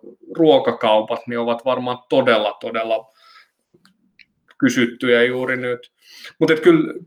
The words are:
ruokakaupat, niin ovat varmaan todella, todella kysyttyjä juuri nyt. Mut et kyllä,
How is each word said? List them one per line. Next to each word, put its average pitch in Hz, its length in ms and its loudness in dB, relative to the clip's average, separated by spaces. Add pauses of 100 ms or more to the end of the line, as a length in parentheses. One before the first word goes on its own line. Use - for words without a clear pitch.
(360)
ruokakaupat, 117 880 2
niin 120 120 -8
ovat 117 260 -4
varmaan 123 340 -4 (100)
todella, 117 520 0
todella 113 500 -6 (1500)
kysyttyjä 120 640 0
juuri 127 340 -2
nyt. 123 360 -10 (460)
Mut 160 120 0
et 156 100 2
kyllä, 160 340 4 (120)